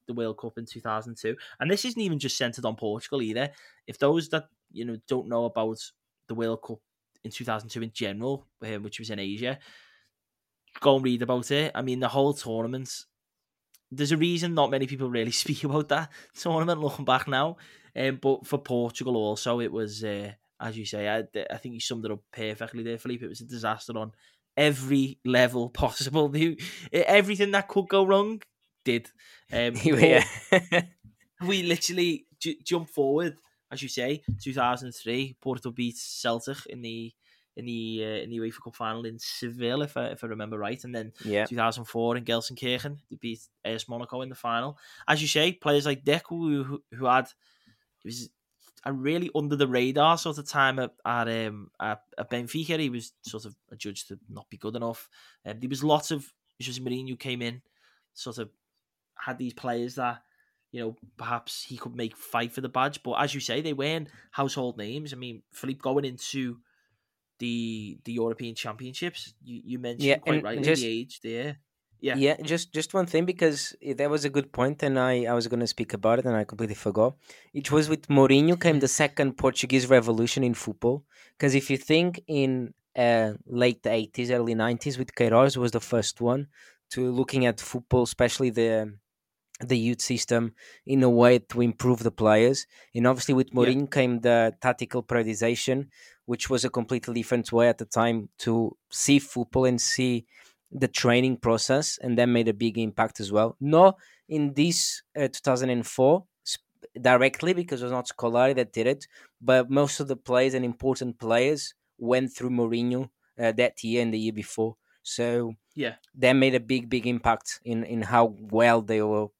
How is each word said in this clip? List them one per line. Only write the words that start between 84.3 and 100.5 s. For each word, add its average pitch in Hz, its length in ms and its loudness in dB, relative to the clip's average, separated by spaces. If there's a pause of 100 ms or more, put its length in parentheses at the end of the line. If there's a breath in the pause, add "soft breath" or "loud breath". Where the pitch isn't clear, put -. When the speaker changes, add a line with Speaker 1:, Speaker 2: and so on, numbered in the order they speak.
Speaker 2:
early 117 240 2
nineties 117 420 -2
with 127 160 -6
Queiroz 123 440 4
was 123 160 0
the 117 80 0
first - 400 -2
one 127 260 0 (440 soft breath)
to 127 200 -2
looking 127 360 2
at 110 140 0
football, 123 440 0
especially 123 460 2
the, 110 460 0 (640)
the 127 180 0
youth 117 240 0
system, 117 540 0 (320 loud breath)
in 135 160 4
a 123 80 8
way 120 300 8
to - 200 -4
improve 120 440 2
the 113 80 2
players. 113 560 4 (260 soft breath)
And 120 140 4
obviously 131 260 2
with 131 160 4
Speaker 1:
Yeah. 127 60 -2
Speaker 2:
Mourinho 127 340 4
came 123 300 2
the 117 400 4
tactical 123 420 -2
periodization, 120 840 0 (380 soft breath)
which 120 220 -6
was 127 160 0
a 123 60 0
completely 120 440 -4
different 120 360 -2
way 117 180 6
at 117 100 2
the 113 80 -8
time 117 420 0 (100)
to 113 380 0 (120)
see - 300 4
football 131 460 0
and 123 160 2
see 123 440 0 (460 soft breath)